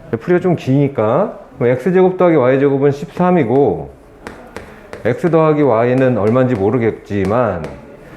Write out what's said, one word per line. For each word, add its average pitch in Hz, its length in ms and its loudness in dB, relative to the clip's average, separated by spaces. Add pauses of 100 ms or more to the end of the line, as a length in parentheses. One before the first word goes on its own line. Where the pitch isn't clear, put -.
(120)
풀이가 180 300 -2
좀 180 140 0
기니까. 139 840 -2 (180)
그럼 123 140 0
X 131 200 -2
제곱 185 260 2
더하기 175 180 4
Y 131 240 2
제곱은 139 320 2
십삼이고 135 1000 0 (1160)
X 127 260 -2
더하기 156 320 2
Y는 123 560 2
얼마인지 120 340 2
모르겠지만 107 1120 -2 (540)